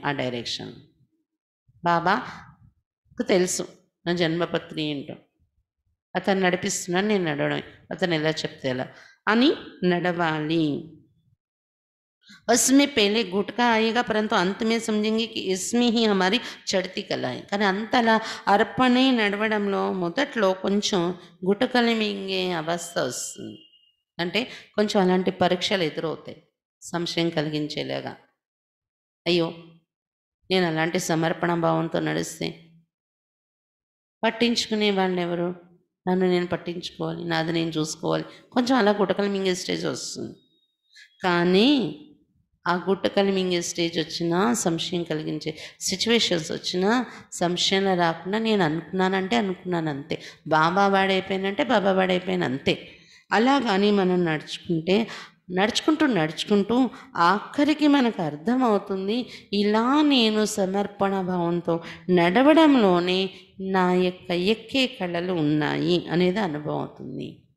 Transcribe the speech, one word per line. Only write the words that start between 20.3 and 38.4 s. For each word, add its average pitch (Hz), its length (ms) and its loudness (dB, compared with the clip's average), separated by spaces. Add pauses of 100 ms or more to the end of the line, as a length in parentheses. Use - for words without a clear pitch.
కొంచెం 185 600 0 (320)
గుటకలు 233 480 2
మింగే 190 580 -2
అవస్థ 170 460 -4
వస్తుంది. 123 680 -8 (500)
అంటే 180 260 -2 (300)
కొంచెం 208 280 2
అలాంటి 185 280 2
పరీక్షలు 180 520 0
ఎదురవుతాయి 151 600 -6 (380)
సంశయం 170 500 -2
కలిగించేలాగా. 147 840 -4 (1080)
అయ్యో, 170 280 2 (960)
నేను 185 160 4
అలాంటి 165 320 0
సమర్పణ 170 560 0
భావంతో 165 460 0
నడిస్తే - 720 -6 (1500)
పట్టించుకునే 226 640 0
వాళ్ళు 185 300 0
ఎవరు? 175 340 -4 (540)
నన్ను 185 180 2
నేను 180 200 2
పట్టించుకోవాలి, 170 800 -8
నాది 160 280 -2
నేను 165 180 -2
చూసుకోవాలి. 156 540 -2 (280)